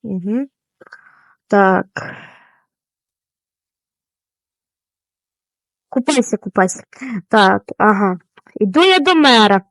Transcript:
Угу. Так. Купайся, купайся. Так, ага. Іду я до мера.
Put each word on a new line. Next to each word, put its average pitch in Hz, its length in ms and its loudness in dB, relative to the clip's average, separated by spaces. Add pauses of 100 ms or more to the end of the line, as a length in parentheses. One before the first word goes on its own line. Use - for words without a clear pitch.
Угу. 214 440 -6 (1000)
Так. 190 400 2 (4000)
Купайся, 254 480 -2
купайся. - 460 -4 (460)
Так, 202 340 0 (140)
ага. 196 420 0 (360)
Іду 214 280 0
я 370 160 2
до 349 160 0
мера. 226 560 4